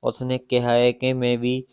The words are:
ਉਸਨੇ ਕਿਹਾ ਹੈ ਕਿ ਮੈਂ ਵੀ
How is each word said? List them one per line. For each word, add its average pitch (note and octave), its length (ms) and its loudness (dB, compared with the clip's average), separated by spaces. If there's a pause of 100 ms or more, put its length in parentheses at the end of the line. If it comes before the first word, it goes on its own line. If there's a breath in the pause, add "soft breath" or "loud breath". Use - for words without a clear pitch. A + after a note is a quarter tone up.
ਉਸਨੇ B2+ 360 -4
ਕਿਹਾ B2 340 0
ਹੈ A#2+ 200 4
ਕਿ B2+ 200 -2
ਮੈਂ B2 260 0
ਵੀ B2+ 340 -2